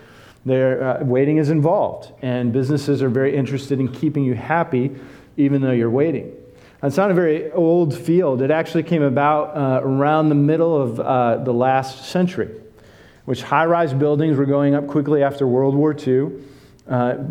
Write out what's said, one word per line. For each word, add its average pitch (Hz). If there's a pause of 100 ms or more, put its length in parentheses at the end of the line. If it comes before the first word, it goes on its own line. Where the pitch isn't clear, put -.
(460)
there, 131
uh, 131
waiting 139
is 151
involved, 156 (100)
and 123
businesses 135
are 135
very 135
interested 135
in 131
keeping 147
you 127
happy 143 (440)
even 139
though 131
you're 117
waiting. 139 (500)
It's 143
not 196
a 185
very 160
old 170
field. 160
It 135
actually 160
came 160
about, 147
uh, 135
around 143
the 151
middle 160
of, 117
uh, 123
the 127
last 131
century, 180 (760)
which 127
high-rise 165
buildings 147
were 139
going 143
up 143
quickly 147
after 139
World 135
War 151
Two, 135 (440)
uh, 123 (140)